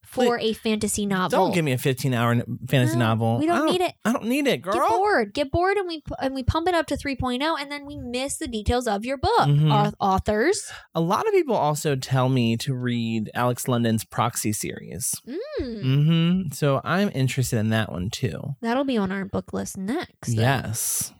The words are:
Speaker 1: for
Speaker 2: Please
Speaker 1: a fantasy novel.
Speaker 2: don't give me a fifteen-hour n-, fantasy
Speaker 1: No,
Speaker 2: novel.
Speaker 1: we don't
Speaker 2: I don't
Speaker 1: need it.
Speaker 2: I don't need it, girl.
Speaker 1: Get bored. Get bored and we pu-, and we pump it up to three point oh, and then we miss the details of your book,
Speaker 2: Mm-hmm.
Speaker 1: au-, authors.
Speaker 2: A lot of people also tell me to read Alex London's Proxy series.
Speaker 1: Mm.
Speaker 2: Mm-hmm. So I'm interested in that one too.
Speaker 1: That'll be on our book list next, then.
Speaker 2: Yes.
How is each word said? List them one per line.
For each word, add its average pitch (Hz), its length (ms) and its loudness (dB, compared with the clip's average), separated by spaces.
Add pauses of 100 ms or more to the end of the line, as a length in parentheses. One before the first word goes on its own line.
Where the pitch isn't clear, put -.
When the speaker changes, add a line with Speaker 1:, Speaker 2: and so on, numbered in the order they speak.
Speaker 1:
for 240 340 2
Speaker 2:
Please 220 140 0
Speaker 1:
a 214 80 -6
fantasy 214 460 -2
novel. 196 400 2
Speaker 2:
don't - 100 0
give 160 100 2
me 135 60 2
a 127 60 2
fifteen-hour 123 560 2
n-, 120 340 -2
fantasy 123 300 4
Speaker 1:
No, 120 80 4
Speaker 2:
novel. 113 340 2
Speaker 1:
we 311 80 0
don't 349 80 2
Speaker 2:
I 240 60 2
don't 311 100 2
Speaker 1:
need 359 100 0
it. 349 120 -2 (120)
Speaker 2:
I 226 80 2
don't - 120 -2
need 277 220 0
it, 180 140 2
girl. 190 120 -4
Speaker 1:
Get 285 160 2
bored. 370 440 2
Get 277 180 -2
bored 381 260 2
and 370 100 -2
we 320 140 -8
pu-, - 200 -10
and 269 140 -2
we 262 80 -6
pump 330 240 0
it 359 80 2
up 320 120 2
to 285 100 -2
three 277 180 -4
point 254 280 -4
oh, 320 160 0
and 285 120 -8
then 285 140 -10
we 294 120 -14
miss 254 400 -6
the 320 100 -6
details 240 400 -2
of 208 180 -4
your 269 120 -4
book, 359 140 0 (160)
Speaker 2:
Mm-hmm. 147 240 4
Speaker 1:
au-, 208 280 4
authors. 214 720 0 (220)
Speaker 2:
A 165 80 0
lot 196 260 0
of 415 60 2
people 311 220 4
also 147 400 2
tell 131 340 2
me 117 280 2
to 131 180 -4
read 117 580 -2
Alex 123 340 0
London's 117 380 2
Proxy 113 480 -2
series. 64 640 -6 (120)
Speaker 1:
Mm. 311 560 -8
Speaker 2:
Mm-hmm. 165 720 2
So 143 300 0
I'm 190 300 0
interested 127 440 0
in 107 120 0
that 110 220 0
one 90 200 -4
too. - 500 -6
Speaker 1:
That'll 240 220 0
be 262 140 0
on 196 140 0
our 196 140 -4
book 196 280 -6
list 196 240 -6
next, 202 500 -6
then. 120 100 0
Speaker 2:
Yes. 117 840 0